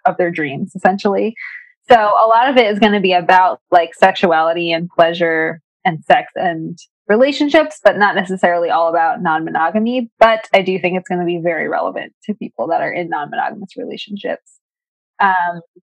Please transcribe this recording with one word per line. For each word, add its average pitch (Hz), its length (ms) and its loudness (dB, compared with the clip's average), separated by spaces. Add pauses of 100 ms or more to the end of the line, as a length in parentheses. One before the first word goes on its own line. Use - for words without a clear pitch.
of 180 140 0
their 175 140 0
dreams, 147 420 -8
essentially. 196 600 -2 (560)
So 247 60 8
a 214 300 4
lot 226 220 4
of 269 80 0
it 240 100 4
is 208 120 -2
gonna 208 220 2
be 185 120 2
about, 180 480 2 (120)
like, 170 220 4
sexuality 170 800 2
and 165 180 -4
pleasure 165 720 0 (240)
and 160 200 -4
sex - 320 2
and 170 420 -6 (300)
relationships, 285 760 2
but 185 140 4
not 196 160 2
necessarily 180 560 0
all 165 180 2
about 165 340 0
non-monogamy. 175 880 -2 (100)
But 220 340 2
I 190 80 2
do 185 160 -2
think 180 180 -4
it's 180 120 -8
gonna 180 160 -4
be 175 140 -4
very 160 300 -4
relevant 180 460 -6 (100)
to 214 100 -8
people - 340 -10
that 165 140 0
are 151 100 -6
in 175 160 -6
non-monogamous 147 680 -8
relationships. - 840 -12 (600)
Um, 175 400 0 (340)